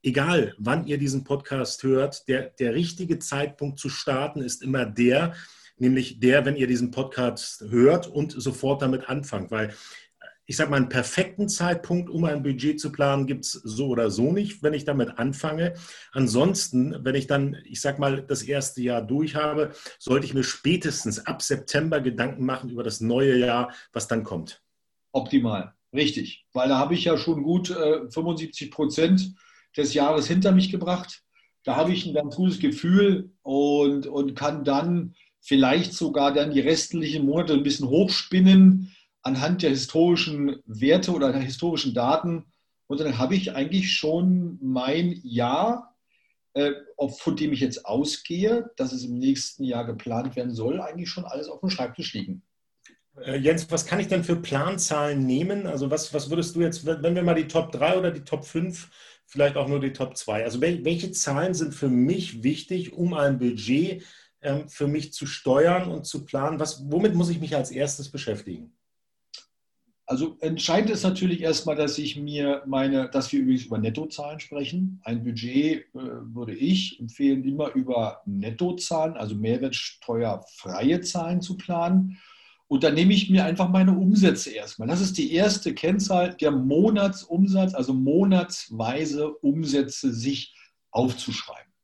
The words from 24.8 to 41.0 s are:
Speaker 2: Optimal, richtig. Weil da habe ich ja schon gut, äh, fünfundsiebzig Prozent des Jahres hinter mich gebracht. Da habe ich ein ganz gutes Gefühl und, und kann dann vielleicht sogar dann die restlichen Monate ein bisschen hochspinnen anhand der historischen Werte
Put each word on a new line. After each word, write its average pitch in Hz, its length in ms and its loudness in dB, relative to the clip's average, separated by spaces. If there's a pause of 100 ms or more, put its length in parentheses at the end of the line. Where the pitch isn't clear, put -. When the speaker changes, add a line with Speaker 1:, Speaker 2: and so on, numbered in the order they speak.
Speaker 2:
Optimal, 120 640 0 (220)
richtig. - 580 -2
Weil 127 160 0
da 131 100 4
habe 143 140 2
ich 170 120 0
ja 165 120 2
schon 156 260 -2
gut, 175 280 0
äh, 156 400 0
fünfundsiebzig 160 600 -6
Prozent 165 640 2 (400)
des 143 200 -2
Jahres 147 340 2
hinter 185 240 4
mich 185 180 6
gebracht. 180 520 -4 (420)
Da 123 120 0
habe 165 160 2
ich 180 120 -2
ein 160 80 -6
ganz 143 240 -2
gutes 180 240 2
Gefühl 185 720 4 (100)
und, 143 680 2
und 139 280 -2
kann 147 300 -4
dann 165 500 0 (260)
vielleicht 139 540 4
sogar 143 400 0
dann 147 180 2
die 139 80 4
restlichen 156 640 0
Monate 160 300 2
ein 139 80 4
bisschen 143 260 -2
hochspinnen 190 1080 8 (280)
anhand 143 400 0
der 156 80 4
historischen 151 840 2 (100)
Werte 139 460 4